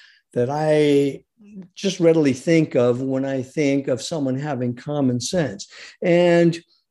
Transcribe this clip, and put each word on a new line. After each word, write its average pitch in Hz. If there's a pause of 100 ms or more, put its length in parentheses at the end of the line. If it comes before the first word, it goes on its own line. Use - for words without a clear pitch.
(340)
that 123
I 147 (520)
just 180
readily 160
think 160
of 123
when 135
I 135
think 139
of 131
someone 135
having 127
common 131
sense. 180 (400)
And 170 (320)